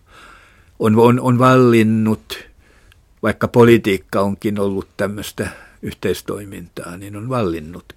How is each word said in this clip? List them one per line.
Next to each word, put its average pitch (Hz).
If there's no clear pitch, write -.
on, 110
on, 120
on 123
vallinnut, 117
vaikka 107
politiikka 110
onkin 101
ollut 98
tämmöistä 101
yhteistoimintaa, 95
niin 98
on 110
vallinnut 87